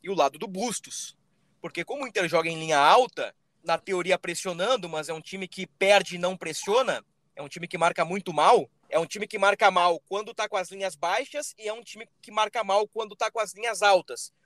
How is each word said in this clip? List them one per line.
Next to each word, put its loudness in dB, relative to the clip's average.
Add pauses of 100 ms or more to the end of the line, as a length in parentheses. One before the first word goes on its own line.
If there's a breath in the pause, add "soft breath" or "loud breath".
e -10
o -6
lado 2
do -10
Bustos. -8 (420)
Porque -8
como -8
o -6
Inter -2
joga 2
em -6
linha 0
alta, 4 (300)
na 0
teoria -2
pressionando, -4
mas -6
é -8
um -10
time -12
que -12
perde 2
e -10
não -4
pressiona, -2 (320)
é -12
um -12
time -12
que -10
marca 2
muito -6
mal, 6 (200)
é 0
um 0
time -8
que -10
marca 4
mal 4
quando -6
tá -4
com -4
as -6
linhas -6
baixas -4
e -12
é -4
um -14
time -18 (140)
que -20
marca -2
mal 2
quando -8
tá -2
com -4
as -4
linhas -6
altas. 4 (140)